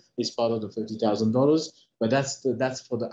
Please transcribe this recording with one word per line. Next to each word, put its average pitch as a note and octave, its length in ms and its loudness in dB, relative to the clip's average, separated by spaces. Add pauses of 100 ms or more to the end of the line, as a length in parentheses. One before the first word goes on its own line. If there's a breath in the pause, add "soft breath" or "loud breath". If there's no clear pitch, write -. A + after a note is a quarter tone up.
(180 loud breath)
is A2+ 140 -4
part A#2 200 0
of A2+ 80 -2
the G#2 80 -6
thirty A2 300 -8
thousand A2 340 2
dollars. D3 540 2 (140)
But A2+ 100 2
that's C3+ 320 0
the, B2+ 100 0
that's B2+ 300 -2
for A#2+ 160 -6
the A2+ 140 -4